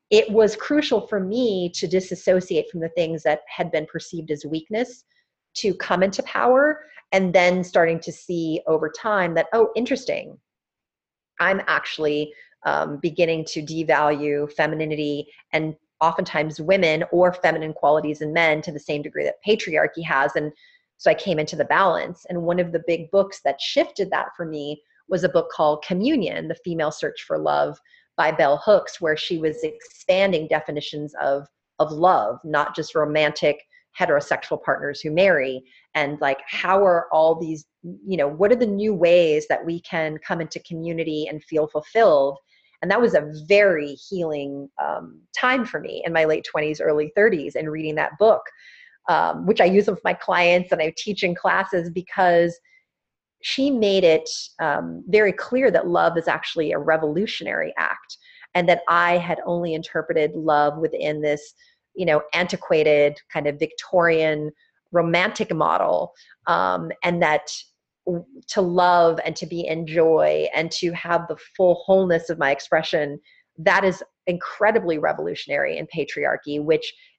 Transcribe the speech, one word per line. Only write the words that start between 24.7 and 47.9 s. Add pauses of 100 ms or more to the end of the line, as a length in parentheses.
was
a
book
called
Communion,
The
Female
Search
for
Love (380)
by
Bell
Hooks,
where
she
was
expanding
definitions
of, (320)
of
love,
not
just
romantic (360)
heterosexual
partners
who
marry, (320)
and,
like,
how
are
all
these, (160)
you
know,
what
are
the
new
ways
that
we
can
come
into
community
and
feel
fulfilled? (440)
And
that
was
a (140)
very
healing, (140)
um, (140)
time
for
me
in
my
late
twenties,
early
thirties,
and
reading